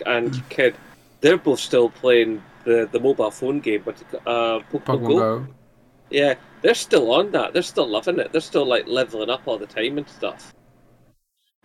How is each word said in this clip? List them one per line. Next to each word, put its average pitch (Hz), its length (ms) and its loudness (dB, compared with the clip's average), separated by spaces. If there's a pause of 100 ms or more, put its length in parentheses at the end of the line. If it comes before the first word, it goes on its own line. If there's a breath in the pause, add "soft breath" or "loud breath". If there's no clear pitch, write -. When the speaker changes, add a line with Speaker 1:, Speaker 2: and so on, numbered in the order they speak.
Speaker 1:
and 123 440 -4
kid, 131 260 0 (460)
they're 170 160 6
both 143 220 0
still 120 300 2
playing 113 520 2 (220)
the, 117 280 2
the 117 80 -2
mobile 104 320 0
phone 135 280 -4
game, 107 240 -2
but, 110 120 -8 (300)
uh, 117 340 -2 (120)
Pokemon 143 140 -6
Speaker 2:
Pokemon 131 220 -2
Speaker 1:
Go. 117 320 2
Speaker 2:
Go. 131 80 -12 (600)
Speaker 1:
Yeah, 143 260 2 (260)
they're 120 140 4
still 131 360 2
on 170 200 2
that. 120 220 -2
They're 175 100 -2
still 151 240 -2
loving 170 320 -2
it. - 120 -6
They're 160 100 -2
still, 143 240 -2
like, 120 220 0
leveling 113 420 -4
up 131 160 -4
all 113 120 -4
the 104 80 -12
time 120 320 -6
and 143 100 -8
stuff. - 460 -12 (1120)